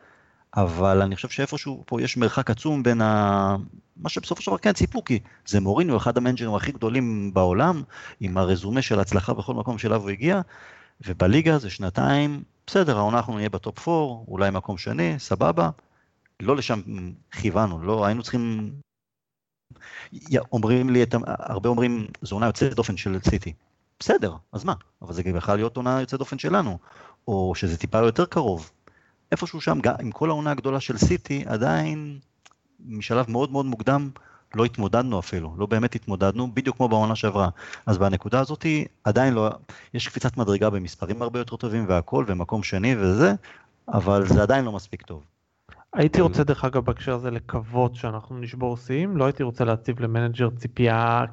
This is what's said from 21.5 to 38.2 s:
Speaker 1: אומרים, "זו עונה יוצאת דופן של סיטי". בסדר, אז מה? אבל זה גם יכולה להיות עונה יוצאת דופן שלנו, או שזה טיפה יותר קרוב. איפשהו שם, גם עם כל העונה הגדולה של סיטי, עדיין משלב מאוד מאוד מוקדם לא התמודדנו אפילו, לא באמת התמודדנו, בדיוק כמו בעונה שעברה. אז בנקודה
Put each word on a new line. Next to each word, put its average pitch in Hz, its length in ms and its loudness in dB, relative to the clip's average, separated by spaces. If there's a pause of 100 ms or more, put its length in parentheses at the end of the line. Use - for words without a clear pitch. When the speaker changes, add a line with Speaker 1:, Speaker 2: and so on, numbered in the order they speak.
Speaker 1:
אומרים, 120 380 0 (140)
"זו - 140 -6
עונה 113 100 0
יוצאת 131 280 2
דופן 110 240 0
של 95 220 -2 (100)
סיטי". 92 240 -2 (460)
בסדר, 101 360 2 (180)
אז 110 100 -8
מה? 180 100 0 (280)
אבל 87 120 -12
זה 87 100 -4
גם 90 120 0
יכולה 101 200 0
להיות 117 220 -2
עונה 127 240 0
יוצאת 131 180 -6
דופן 135 200 -8
שלנו, 147 380 0 (500)
או 95 280 0
שזה 82 220 -2
טיפה - 200 -2
יותר 113 280 4
קרוב. 98 460 -2 (600)
איפשהו 165 280 -6
שם, 160 200 0
גם - 180 2
עם 113 120 -8
כל 160 180 -2
העונה 151 220 -2
הגדולה 135 280 -2
של 123 180 -8
סיטי, 143 500 0
עדיין 151 720 -2 (680)
משלב 117 440 -2
מאוד 131 220 -2
מאוד 139 140 -2
מוקדם 135 440 0 (460)
לא 113 100 4
התמודדנו 117 540 0
אפילו, 82 380 -6
לא 101 80 -2
באמת 113 300 0
התמודדנו, 104 580 0
בדיוק 131 240 -2
כמו 123 120 2
בעונה 110 260 2
שעברה. 98 340 0 (360)
אז 101 120 2
בנקודה 98 420 2